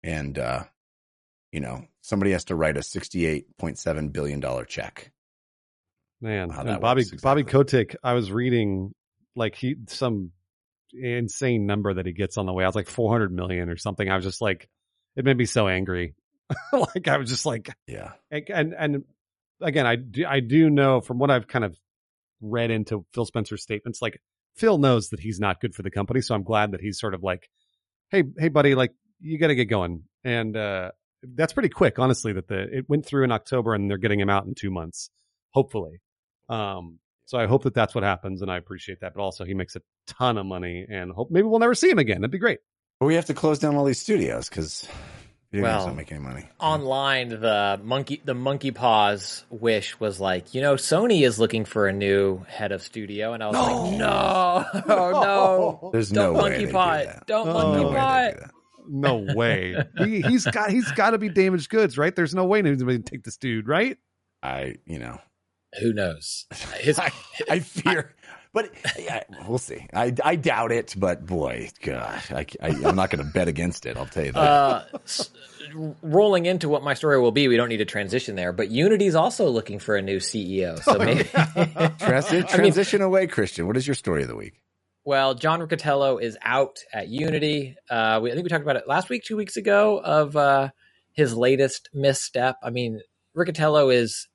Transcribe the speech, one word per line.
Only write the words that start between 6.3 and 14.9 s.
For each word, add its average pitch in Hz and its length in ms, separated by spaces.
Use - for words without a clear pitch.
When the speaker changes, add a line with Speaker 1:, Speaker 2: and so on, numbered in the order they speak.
Speaker 1:
How 76 120
Speaker 2:
and 120 100
Speaker 1:
that 104 100
Speaker 2:
Bobby, 127 220
Speaker 1:
works - 200
Speaker 2:
Bobby 139 200
Speaker 1:
exactly. 135 220
Speaker 2:
Kotick, - 180
I 123 120
was 107 180
reading, 107 600
like, 113 200
he, 131 200
some 104 420
insane 120 760
number 101 260
that 92 140
he 92 60
gets 95 260
on 98 80
the 92 60
way. 92 120
I - 20
was 95 100
like, 98 120
four 113 240
hundred 110 200
million 90 360
or 85 80
something. 98 320
I 95 80
was 90 80
just 95 160
like, 98 280